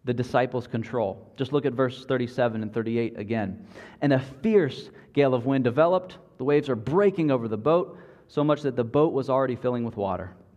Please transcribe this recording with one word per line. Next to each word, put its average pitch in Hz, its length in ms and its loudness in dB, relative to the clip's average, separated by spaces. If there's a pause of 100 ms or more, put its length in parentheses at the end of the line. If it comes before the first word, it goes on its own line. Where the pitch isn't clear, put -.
the 123 100 -2
disciples' 123 520 0
control. 110 720 -4
Just 139 160 -4
look 143 120 0
at 127 80 0
verse 127 320 -2
thirty-seven 120 580 0
and 107 100 -8
thirty-eight 113 460 -2
again. 101 480 -4 (340)
"And 139 100 4
a 135 80 4
fierce 190 720 0 (240)
gale 135 220 4
of 117 100 -2
wind 135 180 2
developed. 160 540 2 (200)
The 127 60 -6
waves 147 260 2
are 123 60 2
breaking 165 540 2
over 120 180 0
the 107 100 -4
boat, 156 400 0 (300)
so 147 160 -2
much 147 200 2
that 127 120 -2
the 123 80 0
boat 147 300 2
was 131 160 -2
already 131 260 2
filling 123 280 -2
with 113 120 -6
water. 90 400 -4 (220)